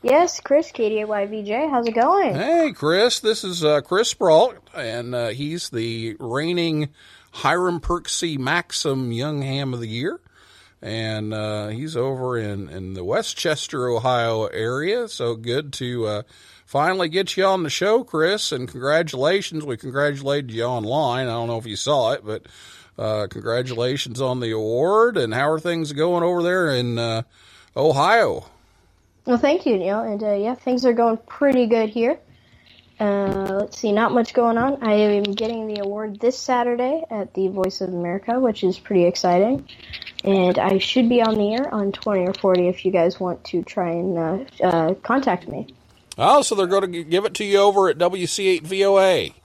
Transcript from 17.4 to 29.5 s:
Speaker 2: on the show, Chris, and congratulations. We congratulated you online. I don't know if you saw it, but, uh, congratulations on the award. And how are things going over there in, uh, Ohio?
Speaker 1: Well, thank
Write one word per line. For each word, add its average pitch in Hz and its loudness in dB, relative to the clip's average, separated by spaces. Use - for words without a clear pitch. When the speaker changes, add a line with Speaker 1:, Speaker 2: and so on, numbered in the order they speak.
Speaker 2:
on 190 2
the 147 -4
show, 220 2
Chris, 170 0
and 123 -6
congratulations. 151 -2
We 131 -6
congratulated 139 -2
you 113 -2
online. 123 -2
I 120 -4
don't 117 -4
know 117 -4
if 113 -10
you 104 -8
saw 131 2
it, 104 -8
but, 107 -8
uh, 107 -2
congratulations 123 -4
on 127 -2
the 117 -4
award. 165 2
And 113 0
how 139 0
are 160 -2
things 165 -4
going 170 0
over 175 2
there 175 0
in, 120 -2
uh, 113 -2
Ohio? 156 2
Speaker 1:
Well, 240 2
thank 302 2